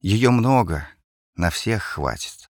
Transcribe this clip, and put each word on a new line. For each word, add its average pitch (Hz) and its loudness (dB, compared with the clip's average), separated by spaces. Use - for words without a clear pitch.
Ее 113 4
много, 117 2
на 87 0
всех 107 -4
хватит. - -8